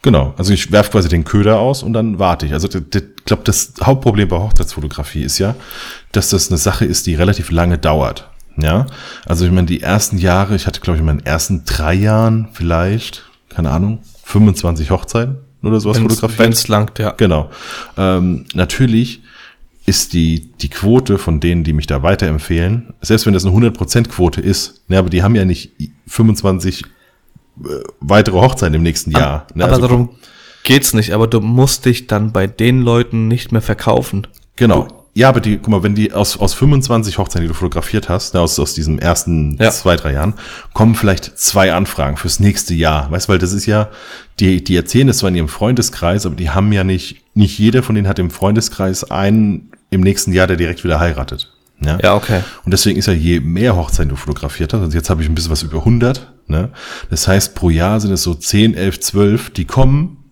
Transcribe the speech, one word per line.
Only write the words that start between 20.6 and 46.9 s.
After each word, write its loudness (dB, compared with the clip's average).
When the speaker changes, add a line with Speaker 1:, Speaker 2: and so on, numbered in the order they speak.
Speaker 1:
die -6
Quote 2
von -2
denen, 0
die 0
mich -2
da -2
weiterempfehlen, -2
selbst 0
wenn 4
das 0
eine 2
hundert 4
Prozent 0
Quote 0
ist, -4
ne, 2
aber 0
die 2
haben 4
ja 2
nicht -2
fünfundzwanzig 0
äh, -10
weitere 4
Hochzeiten 2
im 2
nächsten -2
Speaker 2:
Ab-, 4
Speaker 1:
Jahr, -2
ne? 0
Speaker 2:
aber 4
Speaker 1:
Also 4
Speaker 2:
darum 2
geht's 2
nicht, 0
aber 2
du 2
musst 2
dich 0
dann -2
bei 0
den 2
Leuten 0
nicht -2
mehr 2
verkaufen. -2
Speaker 1:
Genau. 4
Speaker 2:
Du -10
Speaker 1:
Ja, 4
aber 2
die, 0
guck -6
mal, 2
wenn 0
die 0
aus, -2
aus 2
fünfundzwanzig 2
Hochzeiten, -2
die -2
du -4
fotografiert -4
hast, -4
ne, 2
aus, 0
aus -4
diesen -2
ersten 0
Speaker 2:
Ja. 4
Speaker 1:
zwei, 0
drei -4
Jahren, -2
kommen 4
vielleicht -2
zwei 2
Anfragen -2
fürs -4
nächste 0
Jahr. 0
Weißt -4
du, 4
weil 4
das 0
ist -4
ja, 2
die, 2
die 0
erzählen 2
das 0
zwar 0
in 0
ihrem -2
Freundeskreis, -2
aber -6
die -4
haben 2
ja 2
nicht, -4